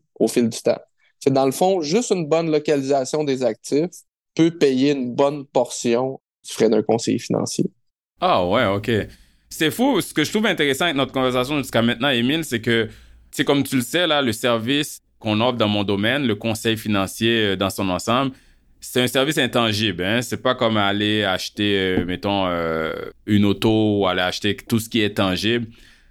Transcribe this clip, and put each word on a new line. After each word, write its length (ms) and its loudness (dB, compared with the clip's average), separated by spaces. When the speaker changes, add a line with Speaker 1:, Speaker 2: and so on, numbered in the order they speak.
Speaker 1:
au 80 4
fil 220 2
du 100 -8
temps. 200 0
C'est 120 2
dans 140 4
le 80 2
fond, 280 2
juste 300 0
une 160 0
bonne 240 0
localisation 720 0
des 200 -2
actifs 480 -2
peut 160 4
payer 400 4
une 240 -4
bonne 300 0
portion 760 0
du 60 -14
frais 160 2
d'un 140 4
conseiller 380 0
financier. 460 -2
Speaker 2:
Ah 260 2
ouais, 200 2
OK. 260 0
C'est 220 -2
fou. 300 0
Ce 120 -10
que 120 0
je 60 -6
trouve 160 0
intéressant 380 0
avec 120 -2
notre 160 -2
conversation 460 0
jusqu'à 220 0
maintenant, 280 2
Émile, 340 0
c'est 160 -4
que, 260 0
tu 60 -10
sais, 140 -4
comme 180 2
tu 140 -2
le 60 0
sais, 220 -2
là, 160 0
le 120 0
service 640 -2
qu'on 200 0
offre 180 2
dans 120 2
mon 160 0
domaine, 420 0
le 80 0
conseil 400 -2
financier, 760 0
euh, 40 0
dans 140 0
son 180 -4
ensemble, 460 -2
c'est 200 -2
un 60 2
service 300 0
intangible, 680 0
hein. 180 0
C'est 200 -8
pas 140 0
comme 200 0
aller 480 0
acheter, 540 -2
euh, 280 0
mettons, 420 -2
euh, 440 -2
une 200 4
auto 540 2
ou 80 2
aller 120 0
acheter 380 -2
tout 220 -2
ce 100 -6
qui 100 0
est 160 0
tangible. 520 0